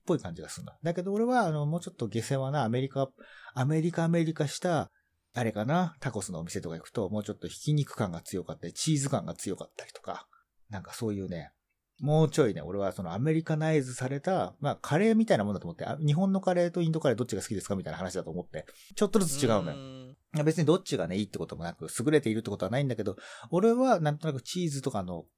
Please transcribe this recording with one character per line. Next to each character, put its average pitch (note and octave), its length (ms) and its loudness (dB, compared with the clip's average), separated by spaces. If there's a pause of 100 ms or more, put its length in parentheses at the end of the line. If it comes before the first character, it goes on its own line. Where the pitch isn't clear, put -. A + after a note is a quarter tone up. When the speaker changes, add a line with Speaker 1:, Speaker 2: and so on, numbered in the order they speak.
Speaker 1:
ぽ F3 100 2
い - 40 0
感 - 160 -8
じ - 80 -10
が D2+ 60 -12
す - 80 -12
る - 60 -12
ん - 40 -12
だ。 - 160 -18
だ E3 100 0
け F3+ 80 -2
ど F#3+ 100 -4
俺 G#3+ 140 2
は、 B3 160 4
あ - 80 2
の、 D3 160 0
も D#3 120 0
う E3+ 40 -4
ち - 80 -12
ょ - 40 -12
っ - 20 -20
と A#2 120 -2
下 A2 140 -2
世 C#3 160 -2
話 C3+ 140 -2
な D3 120 2
ア A2 60 2
メ A#2+ 100 2
リ C3+ 100 0
カ、 C3+ 200 0 (460)
ア B2+ 100 0
メ D#3 160 4
リ E3+ 100 2
カ、 E3+ 120 0
ア E3 40 2
メ E3+ 160 4
リ D#3+ 120 0
カ D3+ 120 0
し - 120 -6
た、 E3 320 0 (460)
あ B2 60 2
れ A2 80 2
か G#2 140 -2
な、 E3 340 0
タ A#2+ 140 -4
コ G#2+ 80 -4
ス F#2+ 100 -8
の E2 80 -6
お D#2+ 60 -6
店 F#2 160 -6
と E2+ 80 -6
か E2 80 -6
行 - 60 -14
く - 80 -20
と、 G2 180 -2
も G#2+ 100 -2
う G#2 60 -2
ち G#2+ 60 -4
ょ - 20 -8
っ - 40 -12
と - 120 -8
ひ - 100 -14
き D3+ 140 0
肉 D3 240 0
感 G#2 120 0
が E2 120 -8
強 F2+ 240 -6
か - 80 -8
っ - 40 -12
た E2+ 100 -10
り、 E2+ 60 -10
チ - 180 0
ー D3+ 100 4
ズ C#3 80 -2
感 A2 160 -2
が E2 80 -6
強 F#2 240 -6
か - 80 -10
っ - 100 -18
た - 100 -14
り - 60 -18
と - 100 -18
か、 - 280 -10 (400)
な G2+ 100 -8
ん F2+ 40 -10
か - 100 -16
そ A#2 140 -4
う G#2 60 -2
い G2 60 -4
う F#2 80 -6
ね、 E2+ 240 -8 (480)
も D3+ 260 4
う D3+ 40 2
ち D#3 100 2
ょ C3+ 80 6
い G2 60 0
ね、 E2 80 -8
俺 F2+ 180 -6
は G2 140 0
そ G2+ 100 -6
の E2+ 80 -4
ア F#2+ 80 -2
メ D#3 140 2
リ D#3+ 100 0
カ D#3+ 140 0
ナ D#3 160 2
イ D3+ 80 4
ズ B2+ 120 -6
さ B2+ 140 -4
れ C#3 140 -4
た、 D3+ 400 0
ま C#3+ 100 0
あ、 A2+ 60 -4
カ - 200 0
レ G#3+ 140 6
ー A3 40 6
み A3 100 6
た G3 100 4
い - 20 6
な G#2+ 60 2
も G#2 80 0
ん - 20 -2
だ F2+ 60 -4
と - 80 -8
思 E2+ 60 -6
っ - 20 -16
て、 - 80 -10
あ、 - 140 -4
日 D3 160 2
本 F#3+ 180 2
の F#3+ 80 2
カ F#3+ 140 2
レ F3 140 4
ー E3+ 40 -4
と F3 100 0
イ E3 60 2
ン D#3+ 60 2
ド D#3+ 80 -2
カ D3 80 4
レ A2+ 60 4
ー - 20 0
ど B2 80 0
っ - 20 -2
ち - 80 -4
が F#2+ 60 -2
好 - 80 -8
き A#2 40 -4
で F#2+ 60 -2
す - 80 -6
か G2+ 80 -2
み F2+ 80 -4
た F2+ 60 -8
い - 20 -4
な D2+ 60 -6
話 F2+ 160 -6
だ F2+ 100 -2
と E2+ 60 -10
思 E2+ 140 -6
っ - 40 -20
て、 - 180 -10 (300)
ち - 80 0
ょ G#3 40 6
っ - 20 -10
と G#3+ 100 4
ず D3 200 2
つ C#3 40 2
違 B2+ 40 6
う - 20 6 (120)
の E2 100 -4
よ。 C#2+ 60 -8
Speaker 2:
う - 20 -12
ー C3 260 -14
ん。 C3 60 -18
Speaker 1:
い - 260 -10
や、 D3 80 2
別 D#3 120 4
に E3 80 4
ど D#3 100 8
っ F#3 80 0
ち - 120 -2
が E2+ 140 0
ね、 F#2 80 -2
い G#2+ 60 2
い - 20 -2
っ - 40 -8
て - 80 -8
こ - 100 -6
と - 100 -10
も E2 80 -6
な E2+ 80 -6
く、 D#2+ 140 -10 (120)
優 A#2+ 120 2
れ D3+ 100 6
て - 80 -2
い G#2+ 40 2
る A2 60 -2
っ - 20 -2
て - 80 -6
こ G2+ 60 -2
と - 80 -4
は F#2+ 80 -2
な B2 80 2
い C#3+ 60 2
ん - 20 0
だ B2 80 -2
け G#2+ 80 -4
ど、 G2 140 -4 (320)
俺 G#3 240 4
は B3 260 4
な D3 140 2
ん D3+ 40 -4
と D#3+ 100 -6
な D3+ 60 0
く C3 80 -6
チ - 180 -6
ー F3 120 0
ズ C#3 100 -4
と C3 80 -4
か G#2 140 -2
の F2 220 -6 (120)